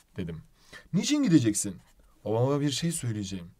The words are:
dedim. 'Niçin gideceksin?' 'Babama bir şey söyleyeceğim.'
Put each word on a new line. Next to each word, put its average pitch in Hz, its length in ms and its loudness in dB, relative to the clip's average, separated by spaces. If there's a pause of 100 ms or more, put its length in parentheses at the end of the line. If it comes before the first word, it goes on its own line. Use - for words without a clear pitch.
(180)
dedim. 82 200 -8 (560)
'Niçin 247 300 2
gideceksin?' 113 520 4 (500)
'Babama 123 360 0
bir 143 100 0
şey 170 200 -2
söyleyeceğim.' 101 680 -6